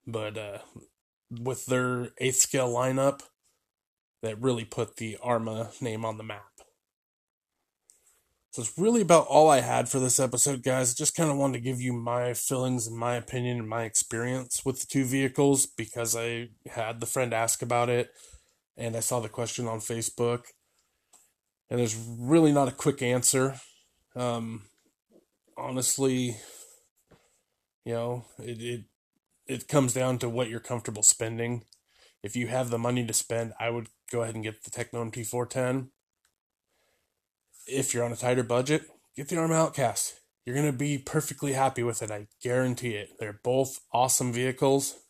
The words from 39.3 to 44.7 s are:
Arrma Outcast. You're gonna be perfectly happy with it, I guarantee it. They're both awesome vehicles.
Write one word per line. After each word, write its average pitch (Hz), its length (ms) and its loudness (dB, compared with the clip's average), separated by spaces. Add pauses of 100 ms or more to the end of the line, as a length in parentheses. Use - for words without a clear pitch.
Arrma 165 180 2
Outcast. 143 640 0 (260)
You're 123 100 -4
gonna 147 160 2
be 143 280 0
perfectly 147 540 -2
happy 131 280 2
with 117 220 -2
it, 107 80 -8
I 104 160 -10 (140)
guarantee 123 520 0
it. 101 260 -8
They're 104 240 -8
both 131 360 0 (120)
awesome 127 400 2
vehicles. 131 640 2 (140)